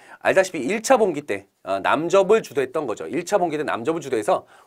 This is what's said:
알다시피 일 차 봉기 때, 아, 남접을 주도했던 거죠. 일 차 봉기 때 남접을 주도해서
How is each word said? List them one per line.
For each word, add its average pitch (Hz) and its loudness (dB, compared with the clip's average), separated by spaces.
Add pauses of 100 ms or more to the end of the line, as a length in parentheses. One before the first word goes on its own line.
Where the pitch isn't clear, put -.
(200)
알다시피 165 2
일 190 -4
차 269 4
봉기 175 0
때, 101 -6 (160)
아, 98 -2
남접을 170 4
주도했던 143 -4
거죠. 101 -6
일 151 -4
차 202 0
봉기 170 0
때 151 -4
남접을 123 -2
주도해서 131 -2 (220)